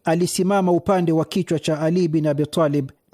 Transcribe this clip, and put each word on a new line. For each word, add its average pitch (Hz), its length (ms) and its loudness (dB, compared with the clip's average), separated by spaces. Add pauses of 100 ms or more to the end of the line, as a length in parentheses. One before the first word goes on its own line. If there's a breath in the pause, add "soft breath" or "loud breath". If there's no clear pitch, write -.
alisimama 185 680 0
upande 175 400 0
wa 160 120 2
kichwa 170 340 -2
cha 151 220 -4
Ali 165 280 0
bin 156 180 -2
Abi 147 200 0
Talib 147 440 0 (240)